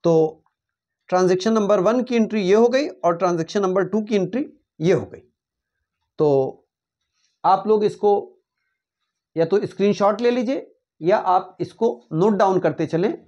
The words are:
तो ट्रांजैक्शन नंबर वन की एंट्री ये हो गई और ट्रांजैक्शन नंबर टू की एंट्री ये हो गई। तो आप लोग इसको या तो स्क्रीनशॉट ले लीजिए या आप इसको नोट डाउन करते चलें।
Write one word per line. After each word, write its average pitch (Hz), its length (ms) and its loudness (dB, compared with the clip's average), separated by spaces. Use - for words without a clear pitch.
तो 170 100 2
ट्रांजैक्शन 185 420 0
नंबर 202 280 0
वन 233 240 0
की 240 120 -4
एंट्री 208 260 0
ये 185 120 2
हो 233 140 4
गई 277 200 0
और 170 280 -2
ट्रांजैक्शन 175 460 -2
नंबर 185 260 0
टू 208 140 -2
की 214 140 -4
एंट्री 190 280 -2
ये 175 120 2
हो 143 140 0
गई। - 140 -20
तो 151 100 2
आप 190 220 2
लोग 214 180 2
इसको 202 280 0
या 165 80 0
तो 196 220 0
स्क्रीनशॉट 202 540 0
ले 240 100 2
लीजिए 247 360 -4
या 180 180 0
आप 185 260 -4
इसको 226 300 -4
नोट 190 260 2
डाउन 190 220 2
करते 156 260 -2
चलें। 180 260 -2